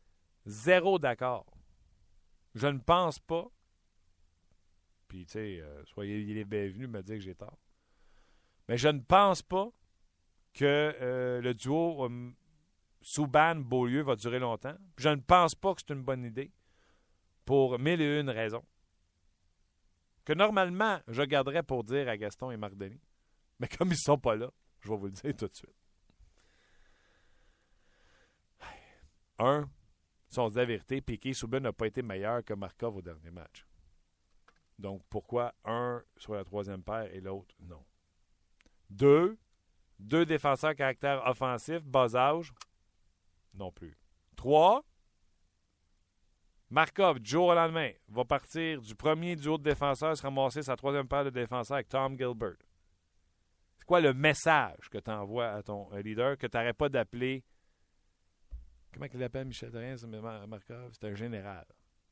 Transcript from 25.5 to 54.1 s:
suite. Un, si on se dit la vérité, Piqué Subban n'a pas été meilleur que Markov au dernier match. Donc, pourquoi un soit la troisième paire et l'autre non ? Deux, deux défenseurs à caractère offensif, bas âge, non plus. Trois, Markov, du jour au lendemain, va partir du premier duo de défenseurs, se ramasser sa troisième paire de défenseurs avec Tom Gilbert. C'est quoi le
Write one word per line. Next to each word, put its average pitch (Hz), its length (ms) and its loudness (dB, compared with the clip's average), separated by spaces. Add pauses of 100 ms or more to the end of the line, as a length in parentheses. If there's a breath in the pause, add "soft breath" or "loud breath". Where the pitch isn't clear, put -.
suite. - 180 -20 (3750 loud breath)
Un, 139 300 2 (600)
si - 100 -6
on 117 100 2
se 104 40 -4
dit 113 60 -2
la 123 80 2
vérité, 120 340 -4
Piqué 127 340 -6
Subban 123 260 -4
n'a 120 120 -2
pas 113 140 -4
été 123 160 -4
meilleur 110 420 -4
que 107 100 -8
Markov 101 440 -6
au 90 40 -10
dernier 82 280 -16
match. - 360 -20 (1120)
Donc, 98 320 -10
pourquoi 120 440 -4 (100)
un 120 380 -4 (140)
soit 107 200 -10
la 98 80 -8
troisième 95 380 -8
paire 95 300 -8
et 95 80 -14
l'autre 95 400 -12
non ? 82 240 -20 (1040)
Deux, 143 500 6 (600)
deux 131 260 2
défenseurs 151 460 2
à 147 40 -2
caractère 135 520 0
offensif, 127 560 -2
bas 127 320 4
âge, 147 380 2 (1000)
non 95 180 -10
plus. 82 280 -18 (380)
Trois, 170 480 6 (1900)
Markov, 156 480 4
du 110 120 -10
jour 175 180 4
au 170 60 6
lendemain, 160 360 2 (180)
va 117 160 -2
partir 151 560 -2
du 110 140 -14
premier 165 420 0
duo 151 220 0
de 143 60 -12
défenseurs, 143 520 2
se - 60 -10
ramasser 135 400 0
sa 135 140 -4
troisième 139 320 -2
paire 139 160 0
de 135 60 -2
défenseurs 123 440 -4
avec 135 140 -2
Tom 135 280 -2
Gilbert. 120 400 -4 (1200)
C'est - 80 -20
quoi 175 160 6
le 139 140 6